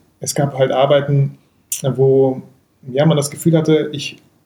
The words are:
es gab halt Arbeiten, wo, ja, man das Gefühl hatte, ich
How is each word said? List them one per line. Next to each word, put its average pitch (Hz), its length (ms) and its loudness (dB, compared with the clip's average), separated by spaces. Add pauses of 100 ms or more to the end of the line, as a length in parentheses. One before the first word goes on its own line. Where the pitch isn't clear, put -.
(200)
es - 140 -8
gab 135 240 -4
halt 131 140 0
Arbeiten, 139 640 0 (560)
wo, 135 480 2 (500)
ja, 143 140 2
man 160 100 4
das 143 140 -2
Gefühl 165 260 0
hatte, 156 360 2
ich - 260 -12 (280)